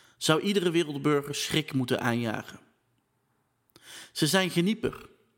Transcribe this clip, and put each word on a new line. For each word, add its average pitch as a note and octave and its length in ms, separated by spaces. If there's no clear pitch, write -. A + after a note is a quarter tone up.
zou D#3 240
iedere F#3+ 300
wereldburger D3 640
schrik - 380
moeten B2+ 280
aanjagen. A#2 580
Ze - 160
zijn F#3 220
genieper, F#3 600